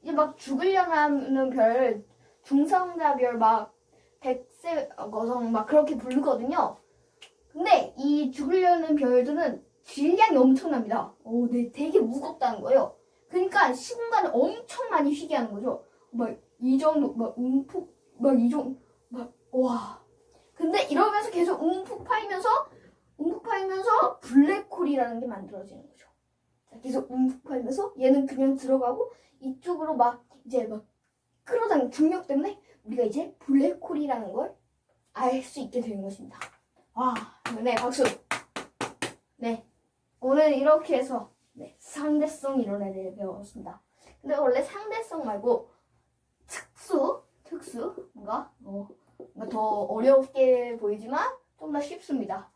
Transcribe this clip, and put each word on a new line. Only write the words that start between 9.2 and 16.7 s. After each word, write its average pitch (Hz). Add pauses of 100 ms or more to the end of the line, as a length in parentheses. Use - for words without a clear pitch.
질량이 339
엄청납니다. 262 (100)
오, 233
네, 240
되게 302
무겁다는 247
거예요. - (340)
그러니까 370
시공간을 453
엄청 427
많이 294
휘게 302
하는 233
거죠. 208 (280)
막 226 (220)
이 262